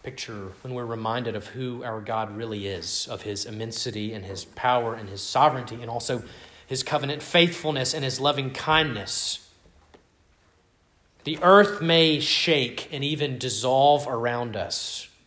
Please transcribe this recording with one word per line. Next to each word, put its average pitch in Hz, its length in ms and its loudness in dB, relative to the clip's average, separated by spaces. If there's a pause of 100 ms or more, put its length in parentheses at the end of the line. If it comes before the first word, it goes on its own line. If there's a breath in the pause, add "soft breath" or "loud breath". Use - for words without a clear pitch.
picture, 101 600 -10
when 127 120 -10
we're 120 120 -6
reminded 113 500 -4
of 104 120 -8
who 127 360 -8
our 113 160 -6
God 107 380 -4
really 110 300 -6
is, 90 400 -6
of 101 160 -10
his 101 200 -6
immensity 110 680 -6
and 98 100 -10
his 95 220 -10
power 123 480 0
and 107 160 -10
his 98 120 -10
sovereignty, 127 600 2
and 117 80 -10
also 117 340 -4 (420 loud breath)
his 131 180 -4
covenant 147 380 -2
faithfulness 156 720 4
and 147 120 -2
his 123 140 -2
loving 139 320 0
kindness, - 1000 0 (1800)
the 156 160 -4
earth 196 400 8
may 165 380 4
shake - 760 0
and 139 100 -6
even 143 360 -2
dissolve 131 680 4
around 120 480 -2
us - 540 -6 (180)